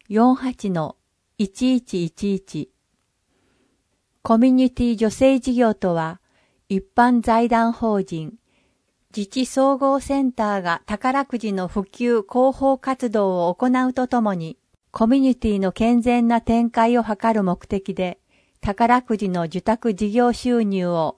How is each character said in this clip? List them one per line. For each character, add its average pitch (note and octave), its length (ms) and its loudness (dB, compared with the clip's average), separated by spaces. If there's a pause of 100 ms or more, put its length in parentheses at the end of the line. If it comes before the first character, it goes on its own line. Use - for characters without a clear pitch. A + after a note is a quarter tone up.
四 A#3 280 4
八 B3+ 340 -6
の E3 260 -4 (440)
一 B3+ 380 0
一 F#3 280 -6
一 G3+ 300 -4
一。 D#3+ 340 -10 (1500)
コ A3+ 160 2
ミ B3 120 6
ュ - 20 4
ニ B3+ 180 4
テ B3 140 -4
ィ A#3 140 0
女 A3 120 0
性 C4 300 4
事 B3 160 -4
業 A#3 180 2
と F3+ 220 -2
は、 E3 260 -6 (480)
一 G3 160 -4 (100)
般 A#3+ 260 4
財 A#3 280 2
団 A#3 220 2
法 G#3+ 320 -2
人、 E3 320 -10 (800)
自 G3+ 120 -6
治 C4 200 -4
総 C4+ 300 2
合 C4+ 220 0
セ C#4 220 -2
ン B3+ 100 0
タ G#3 260 -2
ー F#3+ 40 -6
が E3+ 240 -4
宝 C4 400 -2
く A#3+ 140 -8
じ G#3+ 120 -6
の F#3 160 -4
普 G3+ 140 -6
及 A#3 400 -2
広 B3+ 340 0
報 C4+ 220 0
活 C4 320 -4
動 F#3+ 380 0
を F3 80 0
行 B3 120 0 (200)
う B3+ 60 -2
と B3+ 140 -2
と B3 140 0
も G#3 140 0
に、 D#3+ 240 -10 (320)
コ A3 160 0
ミ C4 100 4
ュ C#4 40 4
ニ C4 140 4
テ - 120 -4
ィ G3+ 120 0
の F#3+ 120 0
健 A#3 300 2
全 A#3+ 260 2
な A#3 140 2
展 A#3 280 0
開 A#3 300 2
を A3+ 40 0
図 A3+ 300 -2
る G#3+ 100 0
目 F3 220 -2
的 G3 300 -6
で、 F3+ 240 -6 (420)
宝 A#3 400 2
く A#3 160 -4
じ G3 120 -4
の F3 160 -2
受 E3+ 160 -8
託 A3 340 -2
事 G#3 160 -4
業 A#3+ 220 2
収 A#3+ 280 -2
入 G3 260 -2
を E3 300 -2